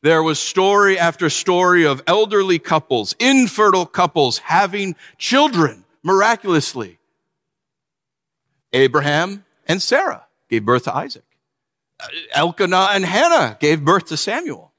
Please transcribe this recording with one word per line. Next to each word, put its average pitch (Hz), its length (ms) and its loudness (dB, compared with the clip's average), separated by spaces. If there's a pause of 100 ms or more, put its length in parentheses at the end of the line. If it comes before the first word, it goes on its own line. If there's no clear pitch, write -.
there 160 220 2
was 160 140 -2
story 196 600 2
after 170 320 -2
story 180 560 2
of 131 220 0
elderly 196 520 0
couples, 135 600 -2
infertile 214 680 2
couples 156 540 -2
having 190 560 -2 (220)
children 233 680 0 (180)
miraculously. 175 920 -2 (1800)
Abraham 147 720 0 (200)
and 190 160 -2
Sarah 302 440 -2 (240)
gave 110 160 -2
birth 120 200 0
to 120 100 -6
Isaac. - 280 -10 (760)
Uh, - 80 -18 (260)
Elkanah 185 580 0
and 196 140 -2
Hannah 202 560 2
gave 151 240 2
birth 175 220 2
to 156 100 -8
Samuel. 233 600 -8